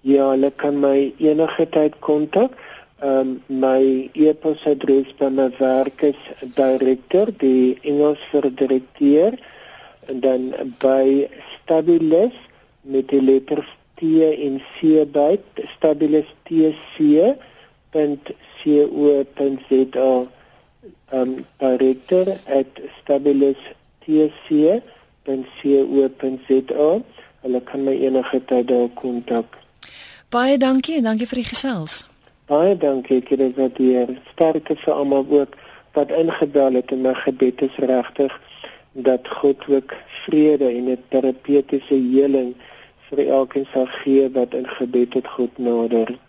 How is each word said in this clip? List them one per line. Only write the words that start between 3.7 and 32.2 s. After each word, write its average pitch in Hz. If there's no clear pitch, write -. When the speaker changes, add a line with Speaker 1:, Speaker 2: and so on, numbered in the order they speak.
Speaker 1:
e-posadres 147
by 139
my 135
werk 135
is 143
director, 131
die 127
Engels 147
vir 139
direkteur, 143
en 135
dan 127
by 135
Stabilis 165
met 135
die 139
letters 135
T -
en 156
C 156
by, 151
Stabilis 151
T 156
C 160
punt 147
C -
O 147
punt 139
Z 131
A, 127
ehm, 131
director 131
at 135
stabilis 139
T 156
C 160
punt 131
C -
O 135
punt 131
Z 131
A. 160
Hulle 123
kan 139
my 135
enige 131
tyd 123
daar 123
kontak. 120
Speaker 2:
Baie 262
dankie 262
en 269
dankie 220
vir -
die 247
gesels. 220